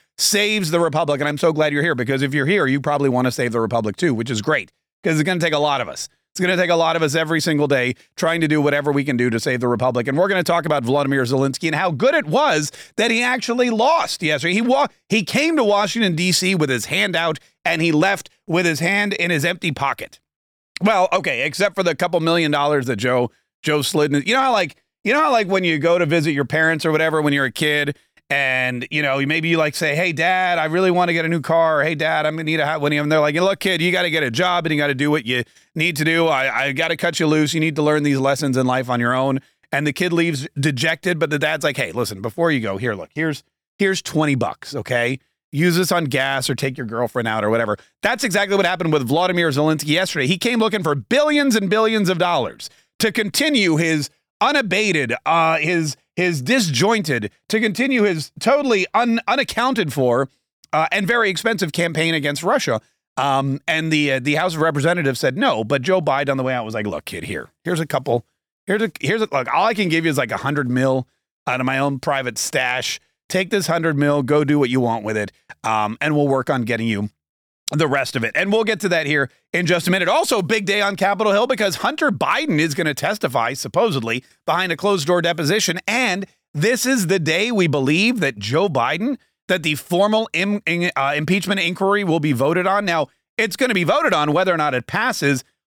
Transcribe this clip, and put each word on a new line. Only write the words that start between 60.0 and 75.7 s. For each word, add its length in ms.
uh, 180
and 160
very 220
expensive 440
campaign 420
against 280
Russia. 380
Um, 500
and 240
the, 200
uh, 60
the 180
House 180
of 80
Representatives 580
said 160
no, 260
but 200
Joe 180
Biden 300
on 80
the 40
way 120
out 100
was 80
like, 140
"Look, 180
kid, 200
here, 260
here's 160
a 60
couple, 380
here's 160
a, 180
here's 220
a, 100
look, 220
all 140
I 80
can 160
give 160
you 40
is, 60
like, 160
a 60
hundred 320
mil 360
out 140
of 60
my 100
own 220
private 400
stash. 600
Take 220
this 160
hundred 320
mil, 240
go 200
do 160
what 120
you 100
want 240
with 140
it, 140
um, 360